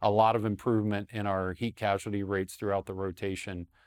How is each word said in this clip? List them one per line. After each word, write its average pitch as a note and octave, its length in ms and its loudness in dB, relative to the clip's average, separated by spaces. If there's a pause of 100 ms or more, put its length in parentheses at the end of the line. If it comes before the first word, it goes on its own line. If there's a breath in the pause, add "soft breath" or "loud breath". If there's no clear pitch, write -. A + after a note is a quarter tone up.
a G#2 60 6
lot A2 240 6
of A2 100 0
improvement G#2+ 680 0
in G#2+ 160 -4
our F#2+ 240 0
heat A2+ 240 -4
casualty G2+ 480 0
rates F#2+ 300 -2
throughout G2+ 320 -2
the G2 60 -8
rotation. F#2+ 760 -6 (180 soft breath)